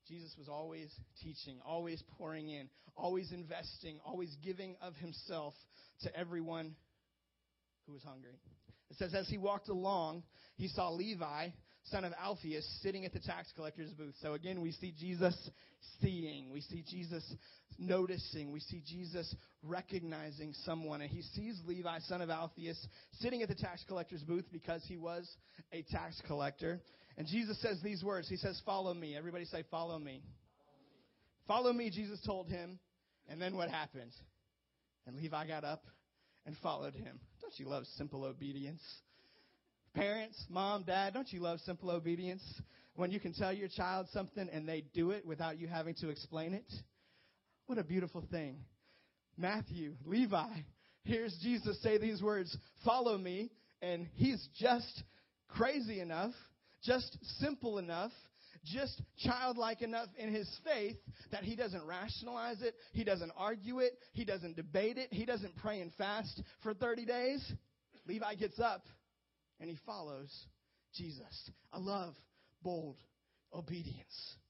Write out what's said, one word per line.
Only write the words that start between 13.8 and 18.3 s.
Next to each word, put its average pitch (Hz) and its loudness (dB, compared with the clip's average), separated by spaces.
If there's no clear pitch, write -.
booth." 151 -8
So 151 0
again, 175 0
we 165 2
see 185 -4
Jesus 175 6
seeing. 151 2
We 147 -6
see 170 -8
Jesus 170 -6
noticing. 180 2